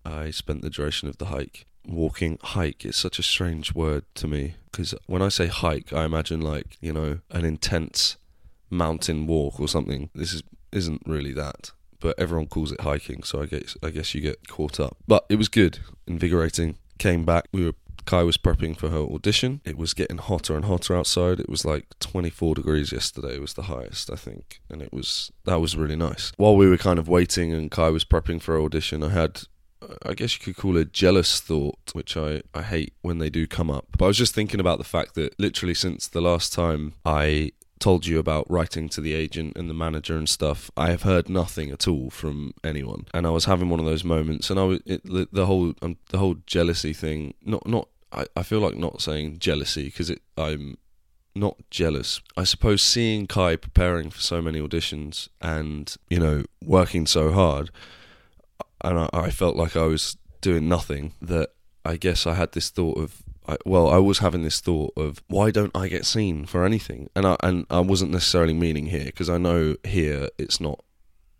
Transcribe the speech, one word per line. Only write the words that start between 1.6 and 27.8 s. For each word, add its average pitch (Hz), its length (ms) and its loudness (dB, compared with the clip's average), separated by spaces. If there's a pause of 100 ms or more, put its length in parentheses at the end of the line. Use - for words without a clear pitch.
walking. 80 540 -2
Hike, - 420 -4
it's 52 140 -6
such - 220 -4
a 87 40 -2
strange 82 500 -2
word 78 300 0 (120)
to - 120 -4
me, 76 280 -4 (180)
'cause - 200 -6 (120)
when 92 160 -2
I 98 80 2
say 87 180 2
hike, 80 460 -2
I 80 100 0
imagine, 80 380 -2
like, 78 400 -6
you 80 100 -6
know, 78 280 -4 (100)
an 85 160 -2
intense - 720 -2 (520)
mountain 80 580 -2
walk 71 340 0
or 73 80 0
something. 71 440 -2
This 80 200 -6
is, 78 100 -8 (300)
isn't 85 320 -4
really 73 260 -4
that, 71 400 -10 (300)
but - 180 -2
everyone 80 280 -2
calls 78 260 -4
it - 80 -10
hiking, - 420 -4
so - 180 -6
I 76 40 -6
guess, - 360 -8
I 82 100 -6
guess 78 220 -6
you 76 60 -6
get 73 300 -6
caught - 280 -6
up. 69 200 -4 (100)
But - 220 6
it 104 80 4
was 107 100 2
good, 92 320 4 (260)
invigorating. 82 680 0 (220)
Came 87 260 2
back, 85 300 2
we 95 100 0
were, 80 120 -2 (300)
Kai 87 180 2
was 85 140 4
prepping 80 400 2
for 78 100 -4
her 80 140 0
audition. 107 640 -2
It 78 120 -8
was 82 160 -4
getting 82 260 -4
hotter 87 360 -2
and 78 80 -2
hotter 92 320 0
outside. 87 460 2
It - 80 -8
was, - 160 -4
like, 76 220 -2 (120)
twenty-four 82 560 -2
degrees 76 380 0
yesterday 65 440 -6
was 71 180 -10
the - 80 -8
highest, 62 460 -8
I - 60 -8
think, - 540 -16
and 80 120 -12
it - 120 -12
was, - 360 -6 (140)
that 87 160 2
was 82 160 0
really 78 220 -2
nice. - 400 -4
While 104 180 8
we 98 140 12
were 90 80 8
kind 90 220 4
of 80 100 -2
waiting 87 420 4
and 78 180 -4
Kai 82 200 2